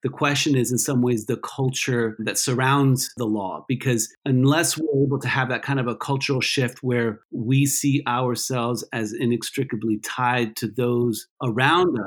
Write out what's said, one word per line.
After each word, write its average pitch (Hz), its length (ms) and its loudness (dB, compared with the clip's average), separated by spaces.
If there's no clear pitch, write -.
The 131 60 0
question 143 460 2
is, 123 160 2
in 123 60 0
some 135 240 2
ways, 120 240 2
the 117 120 0
culture 123 800 -2
that 107 180 -4
surrounds 131 800 2
the 123 80 -2
law, 98 420 -4
because 120 460 -2
unless 139 520 4
we're 147 280 2
able 135 140 0
to 127 80 -6
have 135 220 0
that 117 140 -4
kind 139 160 -2
of 120 80 0
a 117 80 -2
cultural 135 440 -2
shift 120 440 -2
where 120 380 0
we 135 340 2
see 139 420 0
ourselves 123 880 -2
as 110 180 -4
inextricably 117 920 -2
tied 123 520 -2
to 117 100 -4
those 120 600 0
around 139 640 2